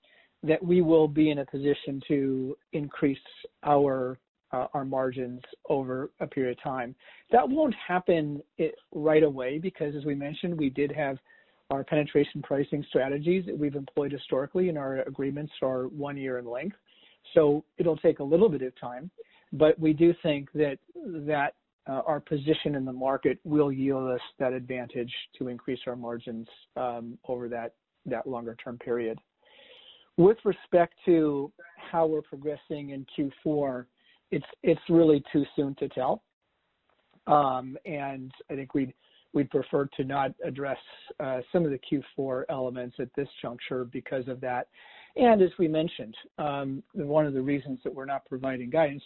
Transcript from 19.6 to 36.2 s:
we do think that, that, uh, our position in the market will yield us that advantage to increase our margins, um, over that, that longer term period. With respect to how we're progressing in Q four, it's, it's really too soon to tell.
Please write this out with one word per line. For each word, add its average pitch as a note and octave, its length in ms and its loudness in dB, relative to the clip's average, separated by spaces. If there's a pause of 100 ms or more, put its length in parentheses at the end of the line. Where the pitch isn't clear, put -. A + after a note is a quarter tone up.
we D#3 140 4
do E3 280 6
think C#3+ 320 -2
that, D3 240 0 (180)
that, D3+ 580 -4 (360)
uh, C3+ 160 -4
our D3+ 140 -2
position D3+ 560 0
in C3 100 -4
the C3 80 -6
market C3 500 0
will D3 280 2
yield C3+ 380 0
us B2 120 -2 (160)
that B2+ 160 -2
advantage B2+ 580 -8 (260)
to B2+ 100 -6
increase B2 400 -8
our B2 80 -6
margins, A#2 520 -10 (280)
um, A#2+ 420 -6 (100)
over B2 220 -6
that, A#2 240 -8 (320)
that A#2 220 -6
longer A#2+ 360 -8
term B2+ 140 -10
period. A#2 400 -4 (1000)
With G3 280 8
respect F3 480 2 (120)
to D3+ 460 4 (260)
how E3 280 0
we're D#3 160 0
progressing C#3+ 720 -10
in C#3 140 -10 (100)
Q C#3 160 -2 (120)
four, C#3 440 -2 (420)
it's, D#3 160 -2 (160)
it's E3+ 280 4
really D#3+ 340 8 (100)
too D3 100 4 (120)
soon C#3 200 -2
to C#3 140 -4
tell. C#3 320 -2 (1040)